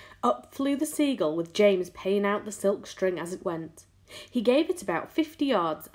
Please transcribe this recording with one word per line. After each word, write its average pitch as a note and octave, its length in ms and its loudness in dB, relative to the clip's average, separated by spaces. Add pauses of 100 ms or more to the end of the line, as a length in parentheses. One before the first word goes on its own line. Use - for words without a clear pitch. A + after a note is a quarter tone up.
(220)
Up - 320 -2
flew C#4 220 -2
the C#4+ 100 -2
seagull, B3+ 500 0
with E3 160 -4
James G3 380 4
paying G3+ 360 -2
out G3+ 200 0
the G#3+ 60 -10
silk G3+ 340 -2
string F#3 320 -2
as E3+ 160 -6
it F#3 100 -10
went. E3 420 -8 (440)
He B3 120 -4
gave B3 280 4
it F4+ 140 -4
about - 280 -4
fifty - 360 -2
yards E3+ 480 0